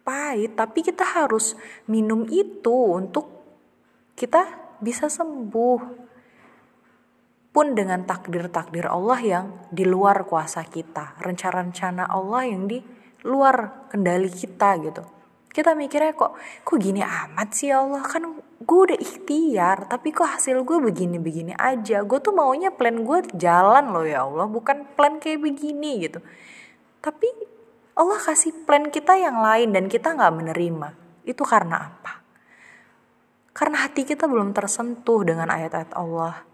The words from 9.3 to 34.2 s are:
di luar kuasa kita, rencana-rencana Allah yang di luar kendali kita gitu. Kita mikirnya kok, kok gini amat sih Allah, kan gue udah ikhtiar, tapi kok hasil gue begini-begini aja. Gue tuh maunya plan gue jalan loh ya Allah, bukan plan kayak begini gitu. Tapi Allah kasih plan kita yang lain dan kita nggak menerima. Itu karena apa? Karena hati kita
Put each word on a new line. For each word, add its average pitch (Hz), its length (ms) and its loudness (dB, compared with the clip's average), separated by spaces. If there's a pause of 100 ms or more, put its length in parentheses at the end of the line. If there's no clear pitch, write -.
di 180 160 -2
luar 190 400 4
kuasa 160 400 -4
kita, - 560 -14
rencana-rencana 180 880 -6
Allah 202 400 -2
yang 190 160 -4
di 240 160 -6 (480)
luar 262 640 2
kendali 185 400 0
kita 196 480 0
gitu. 156 240 -10 (480)
Kita 311 240 4
mikirnya 294 400 0
kok, - 160 0 (320)
kok 320 160 0
gini 196 240 0
amat - 480 -6
sih 285 160 -4
Allah, 269 320 2
kan 330 240 -4 (160)
gue - 380 2 (100)
udah 320 80 2
ikhtiar, 202 880 0
tapi 247 240 -4
kok 320 160 0
hasil 262 400 0
gue 320 160 2
begini-begini 170 720 -2
aja. 226 480 0
Gue 208 180 0
tuh 403 140 0
maunya 330 400 2
plan 233 320 0
gue 320 160 2 (160)
jalan 190 560 6
loh 165 80 0
ya 147 240 0
Allah, 160 240 -2
bukan 277 480 -4
plan 302 240 4
kayak 311 240 -4
begini 285 640 -4
gitu. - 160 -14 (800)
Tapi 311 240 -2 (640)
Allah 370 240 2
kasih - 480 -2
plan 294 240 4
kita 311 240 2
yang 277 320 2
lain 220 320 4
dan 185 80 2
kita 285 320 -2
nggak 175 240 4
menerima. 160 480 -4 (400)
Itu 220 160 -4
karena 170 480 -2
apa? - 320 -18 (1300)
Karena 302 320 0
hati 277 240 -4
kita 302 160 0